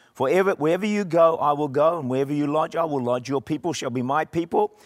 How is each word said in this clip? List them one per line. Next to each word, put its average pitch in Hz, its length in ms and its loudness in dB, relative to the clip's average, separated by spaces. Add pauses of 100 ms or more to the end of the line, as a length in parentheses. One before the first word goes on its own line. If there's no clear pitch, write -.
(140)
For 131 140 0
ever, 175 260 2
wherever 170 320 0
you 208 180 0
go, 165 340 4
I 147 140 2
will 147 160 -2
go, 147 300 2
and 135 100 -6
wherever 135 240 -2
you 147 140 0
lodge, 156 300 -2
I 165 80 0
will 143 180 -2
lodge. 123 260 -2
Your 139 140 -2
people 156 300 -4
shall 139 180 -6
be 123 120 -4
my 139 220 0
people, 170 600 -2